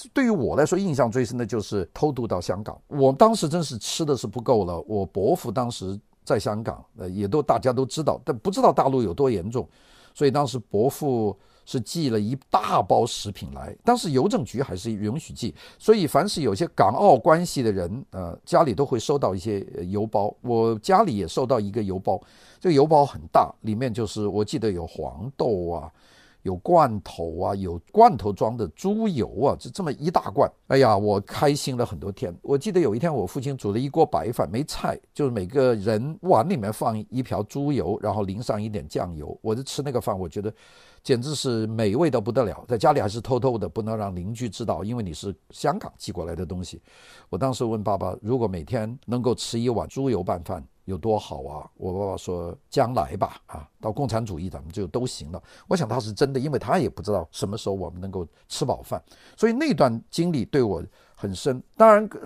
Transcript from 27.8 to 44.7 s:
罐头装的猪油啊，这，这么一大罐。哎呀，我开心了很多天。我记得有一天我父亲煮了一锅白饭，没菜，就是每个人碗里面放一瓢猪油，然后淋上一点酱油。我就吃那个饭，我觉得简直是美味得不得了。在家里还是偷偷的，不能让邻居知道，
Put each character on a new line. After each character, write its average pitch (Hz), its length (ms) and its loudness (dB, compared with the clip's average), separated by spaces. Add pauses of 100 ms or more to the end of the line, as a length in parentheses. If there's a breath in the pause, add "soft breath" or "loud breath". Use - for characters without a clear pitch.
罐 220 240 8
头 104 160 -2
装 135 240 -2
的 113 120 -2
猪 214 380 -2
油 143 220 0 (160)
啊， 113 160 4
这， 76 100 -14
这 196 140 -8
么 147 80 -2
一 147 180 -4
大 170 120 2
罐。 123 280 2 (180)
哎 135 100 4
呀， 117 180 8
我 101 240 2
开 147 340 2
心 139 220 -4
了 117 100 0
很 - 100 -10
多 95 140 -8
天。 98 320 -8
我 139 160 2
记 208 140 -4
得 180 80 4
有 113 160 4
一 - 20 -4
天 160 160 0
我 107 100 0
父 117 160 -6
亲 135 160 -4
煮 107 140 -2
了 101 80 0
一 139 100 0
锅 156 160 4
白 85 280 0
饭， 101 180 -2
没 120 140 -2
菜， - 340 -4 (160)
就 151 100 0
是 135 60 0
每 104 160 -2
个 127 300 4
人 110 460 -2
碗 165 260 4
里 190 80 0
面 107 160 -2
放 117 260 -2 (120)
一 127 120 -2
瓢 104 220 -2
猪 143 260 -4
油， 117 320 0
然 104 100 0
后 104 120 -2
淋 95 180 -4
上 107 180 -2
一 110 80 -4
点 98 200 -6
酱 92 260 -6
油。 73 260 -10
我 107 140 -2
就 127 80 -4
吃 - 200 -6
那 139 100 -4
个 117 80 0
饭， 104 180 -2
我 92 100 -6
觉 104 120 -8
得 107 120 -4 (500 soft breath)
简 120 180 2
直 143 140 -4
是 117 320 0
美 110 300 0
味 160 140 4
得 123 100 2
不 104 100 -2
得 120 140 2
了。 87 240 -6
在 120 100 0
家 156 140 6
里 135 80 2
还 104 80 2
是 110 120 -4
偷 123 180 0
偷 117 200 2
的， 98 100 -4
不 113 140 -4
能 110 140 -4
让 101 180 -4
邻 87 180 -6
居 117 160 -6
知 110 160 -8
道， 92 200 -2